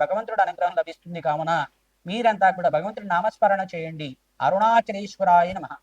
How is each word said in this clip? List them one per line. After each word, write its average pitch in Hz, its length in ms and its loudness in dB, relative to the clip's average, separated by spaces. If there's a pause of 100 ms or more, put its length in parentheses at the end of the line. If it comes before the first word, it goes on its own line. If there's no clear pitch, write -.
భగవంతుడి 214 440 -2
అనుగ్రహం 175 340 -2
లభిస్తుంది. 165 460 -6
కావున 160 280 0 (520)
మీరంతా 202 520 2
కూడా 180 180 2
భగవంతుడి 208 380 -6
నామస్మరణ 196 480 2 (120)
చేయండి. 160 360 -8 (360)
అరుణాచలేశ్వరాయ 196 1120 2
నమః 147 260 -12